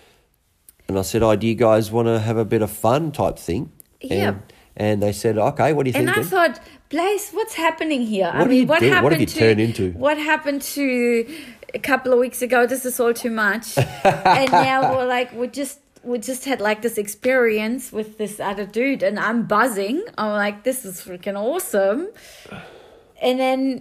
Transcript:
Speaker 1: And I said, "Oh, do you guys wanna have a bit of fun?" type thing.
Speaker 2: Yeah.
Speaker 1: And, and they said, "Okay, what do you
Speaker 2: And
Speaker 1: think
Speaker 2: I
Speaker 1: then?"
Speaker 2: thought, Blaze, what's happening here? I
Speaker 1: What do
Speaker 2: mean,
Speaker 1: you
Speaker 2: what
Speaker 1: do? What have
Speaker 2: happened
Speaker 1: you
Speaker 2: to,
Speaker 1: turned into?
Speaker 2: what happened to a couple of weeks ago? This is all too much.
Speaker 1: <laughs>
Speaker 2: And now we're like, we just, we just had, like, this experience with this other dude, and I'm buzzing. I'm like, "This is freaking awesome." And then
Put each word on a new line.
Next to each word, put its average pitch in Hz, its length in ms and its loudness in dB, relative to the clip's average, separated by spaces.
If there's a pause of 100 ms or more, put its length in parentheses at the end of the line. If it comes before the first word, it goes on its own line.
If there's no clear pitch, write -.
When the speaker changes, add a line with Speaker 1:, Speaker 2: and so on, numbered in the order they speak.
(880)
Speaker 1:
And 95 120 -2
I - 20 0
said, 107 220 0
"Oh, 110 120 6
do 104 120 0
you 113 80 0
guys 110 360 4
wanna 113 280 2
have 110 180 0
a 113 80 2
bit 110 160 0
of 104 80 0
fun?" 147 420 0
type - 280 -2
thing. 95 320 -6 (300)
Speaker 2:
Yeah. 98 260 -2
Speaker 1:
And, 101 140 -4 (340)
and 104 280 0
they 104 100 0
said, 110 240 -2
"Okay, 127 360 2
what 143 120 2
do 127 60 0
you - 60 -2
Speaker 2:
And - 100 2
Speaker 1:
think 403 100 0
Speaker 2:
I 427 40 0
Speaker 1:
then?" - 80 -4
Speaker 2:
thought, 349 300 2 (300)
Blaze, 359 420 -2
what's 453 240 -4
happening 320 500 0
here? 196 260 0
I - 80 -2
Speaker 1:
What 165 60 2
do 240 40 2
Speaker 2:
mean, 254 120 6
Speaker 1:
you 247 60 2
Speaker 2:
what 311 140 4
Speaker 1:
do? 349 80 6
What - 40 4
have 359 100 4
Speaker 2:
happened - 180 4
Speaker 1:
you 107 60 2
Speaker 2:
to, - 120 -4
Speaker 1:
turned 110 220 6
into? 110 320 0
Speaker 2:
what 277 240 0
happened 302 440 -2 (160)
to 240 480 0 (480)
a - 60 -8
couple 262 340 -2
of 240 60 4
weeks 247 220 -4
ago? 247 260 2
This 254 180 -6
is 247 140 -4
all 233 140 2
too 233 180 -6
much. 220 460 -2
Speaker 1:
<laughs> - 260 0
Speaker 2:
And 196 480 4
now 262 440 4
we're 254 120 0
like, 254 260 -2
we 233 140 -6
just, 269 320 -8 (240)
we 247 160 -4
just 254 260 -8
had, 262 140 -2
like, 214 220 -2
this 226 160 -4
experience 226 960 0
with 214 240 -8
this 208 240 -6
other 196 240 -4
dude, 247 380 -2
and 202 140 0
I'm 214 300 0
buzzing. 214 560 0 (140)
I'm 214 160 -2
like, 208 320 -2
"This 254 180 -2
is 185 160 -14
freaking 190 400 -8
awesome." 226 720 0 (1120)
And 254 180 2
then 262 420 0